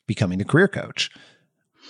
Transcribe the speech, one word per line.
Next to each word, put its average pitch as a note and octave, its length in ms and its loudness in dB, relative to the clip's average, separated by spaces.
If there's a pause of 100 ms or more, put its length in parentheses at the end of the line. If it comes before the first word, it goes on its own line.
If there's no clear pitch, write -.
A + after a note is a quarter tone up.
becoming F#2+ 340 0
a G2+ 40 -2
career E3+ 240 4
coach. - 420 -6 (800)